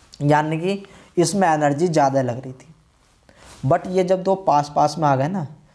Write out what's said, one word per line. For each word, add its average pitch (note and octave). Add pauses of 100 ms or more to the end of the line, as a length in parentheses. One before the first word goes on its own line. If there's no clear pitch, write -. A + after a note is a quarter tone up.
(220)
यानी D3+
कि G3 (340)
इसमें F3+
एनर्जी D3+
ज़्यादा C#3
लग B2
रही C3
थी, - (920)
but D#3
ये F#3
जब F3+
दो F#3+
पास D3
पास D3
में D#3
आ C#3
गए C3
ना F3+ (280)